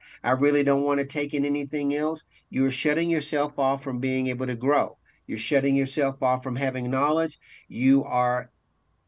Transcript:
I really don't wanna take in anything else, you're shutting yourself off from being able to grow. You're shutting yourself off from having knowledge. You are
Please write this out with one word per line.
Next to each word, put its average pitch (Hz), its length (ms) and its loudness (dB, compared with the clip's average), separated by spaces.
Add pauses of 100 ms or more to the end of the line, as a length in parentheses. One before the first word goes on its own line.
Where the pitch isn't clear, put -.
(220)
I 120 80 0
really 143 320 4
don't 139 220 2
wanna 139 220 0
take 147 280 -6
in 143 100 0
anything 143 480 -2
else, 156 300 -2 (280)
you're 135 200 0
shutting 156 400 0
yourself 151 480 -2
off 135 240 0
from 127 160 -6
being 131 300 0
able 127 180 -4
to 127 80 -4
grow. 131 420 0 (340)
You're 107 80 -6
shutting 139 380 2
yourself 139 480 0
off 127 180 0
from 123 140 -4
having 127 340 -4
knowledge. 156 480 0 (300)
You 131 340 4
are 123 480 0 (580)